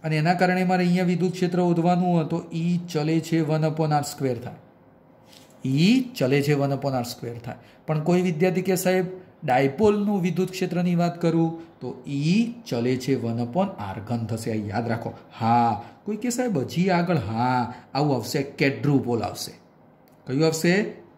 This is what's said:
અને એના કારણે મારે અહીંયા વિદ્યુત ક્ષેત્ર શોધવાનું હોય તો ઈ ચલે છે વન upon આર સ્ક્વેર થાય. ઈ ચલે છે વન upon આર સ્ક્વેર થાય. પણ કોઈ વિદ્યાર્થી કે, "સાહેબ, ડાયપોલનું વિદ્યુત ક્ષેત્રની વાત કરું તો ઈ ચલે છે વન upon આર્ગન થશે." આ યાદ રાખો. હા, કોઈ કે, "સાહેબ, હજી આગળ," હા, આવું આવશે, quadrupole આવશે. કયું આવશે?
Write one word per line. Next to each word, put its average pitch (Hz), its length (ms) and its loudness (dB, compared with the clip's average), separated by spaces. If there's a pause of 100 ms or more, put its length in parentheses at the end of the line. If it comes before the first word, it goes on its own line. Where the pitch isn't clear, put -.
અને 156 140 0
એના 165 160 2
કારણે 180 300 2
મારે 180 220 2
અહીંયા 180 180 2
વિદ્યુત 175 280 2
ક્ષેત્ર 180 260 -2
શોધવાનું 175 580 2
હોય 160 100 2
તો 165 180 -4 (100)
ઈ 170 240 0
ચલે 160 420 0
છે 160 220 0
વન 156 220 0
upon 156 300 0
આર 147 80 2
સ્ક્વેર 131 380 -4
થાય. - 160 -12 (1080)
ઈ 175 360 4
ચલે 139 400 0
છે 147 120 2
વન 139 180 0
upon 139 200 -2
આર 123 120 -2
સ્ક્વેર 117 340 -10
થાય. - 180 -14 (320)
પણ 151 160 -2
કોઈ 175 180 4
વિદ્યાર્થી 180 400 0
કે, 185 140 0
"સાહેબ, 185 300 2 (380)
ડાયપોલનું 202 800 2
વિદ્યુત 180 300 0
ક્ષેત્રની 175 440 -2
વાત 170 260 0
કરું 165 580 0
તો - 280 -10
ઈ 165 460 0 (140)
ચલે 123 300 0
છે 135 180 0
વન 117 240 -4
upon 143 260 0 (140)
આર્ગન 107 460 -6
થશે." 113 260 -4
આ 110 40 -2
યાદ 107 320 -4
રાખો. 113 260 -4 (260)
હા, 117 440 2 (200)
કોઈ 214 140 -6
કે, 247 120 -4
"સાહેબ, 233 300 -2
હજી 170 300 0
આગળ," 175 280 2
હા, 117 560 -2 (200)
આવું 143 220 2
આવશે, 139 460 -4
quadrupole 120 600 2
આવશે. - 300 -8 (760)
કયું 143 180 2
આવશે? 170 480 2 (240)